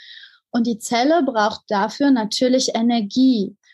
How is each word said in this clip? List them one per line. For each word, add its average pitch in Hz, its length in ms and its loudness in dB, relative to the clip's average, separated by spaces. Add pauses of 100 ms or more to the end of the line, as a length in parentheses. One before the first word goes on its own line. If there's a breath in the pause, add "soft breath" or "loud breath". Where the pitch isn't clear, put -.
(520 loud breath)
Und 233 160 -2
die 233 120 -4
Zelle 277 440 0
braucht 220 460 -2
dafür 220 420 0
natürlich 254 640 0
Energie. 233 800 0 (180 soft breath)